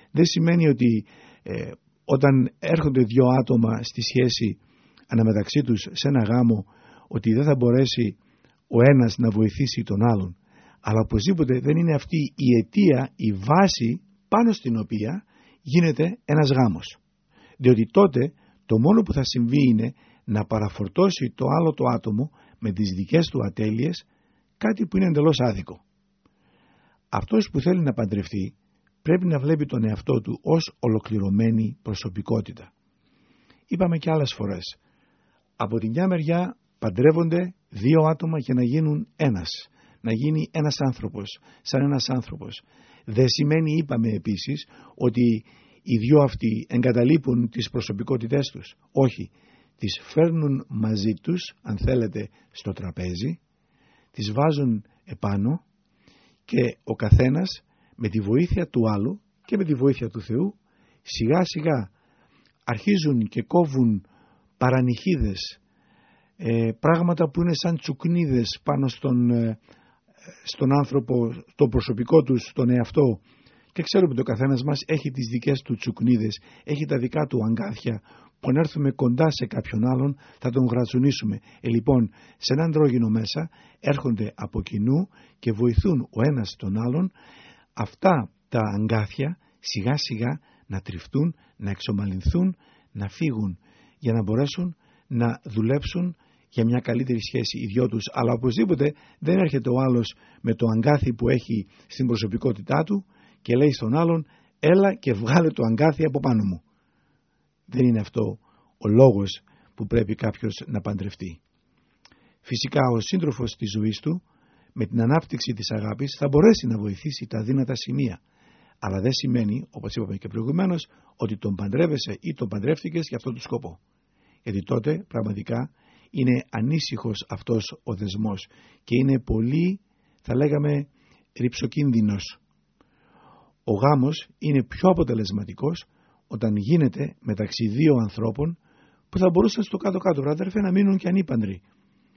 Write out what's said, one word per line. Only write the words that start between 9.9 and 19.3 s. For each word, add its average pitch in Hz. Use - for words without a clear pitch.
άλλον. 95
Αλλά 110
οπωσδήποτε 127
δεν 139
είναι 165
αυτή 147
η 123
αιτία, 139
η 110
βάση 123
πάνω 226
στην 120
οποία 110
γίνεται 165
ένας 147
γάμος. 117
Διότι 120
τότε 147
το 113
μόνο 202
που 170
θα 139
συμβεί 127